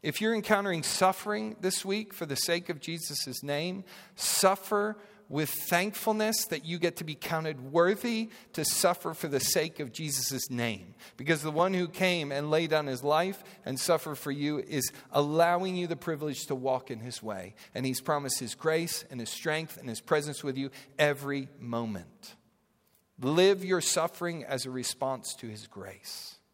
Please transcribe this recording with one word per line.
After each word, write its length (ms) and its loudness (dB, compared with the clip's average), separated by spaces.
If 200 -2
you're 120 2
encountering 500 2
suffering 760 0
this 240 -2
week 300 2
for 120 -6
the 120 -2
sake 320 0
of 100 -4
Jesus' 640 -6
name, 400 -2
suffer 800 4
with 200 0
thankfulness 960 0
that 180 -4
you 160 -4
get 160 2
to 80 -8
be 100 -6
counted 460 -4
worthy 720 2
to 100 -2
suffer 500 2
for 140 -6
the 140 2
sake 400 0
of 100 -6
Jesus' 580 -2
name. 460 -4
Because 240 0
the 100 -2
one 220 4
who 160 0
came 420 0
and 180 -2
laid 200 4
down 180 2
his 160 -4
life 400 2
and 120 -4
suffered 380 2
for 160 -6
you 280 0
is 300 -2
allowing 640 4
you 100 0
the 120 -4
privilege 480 -4
to 100 -2
walk 340 0
in 120 -6
his 200 -10
way. 340 -8
And 100 -2
he's 140 0
promised 400 0
his 160 -6
grace 560 0
and 80 -8
his 100 -6
strength 460 -4
and 140 -10
his 100 -6
presence 460 0
with 100 -2
you 160 -4
every 520 2
moment. 760 -6
Live 460 6
your 160 2
suffering 640 0
as 200 -4
a 60 -6
response 680 -4
to 80 -10
his 200 -12
grace. 680 -14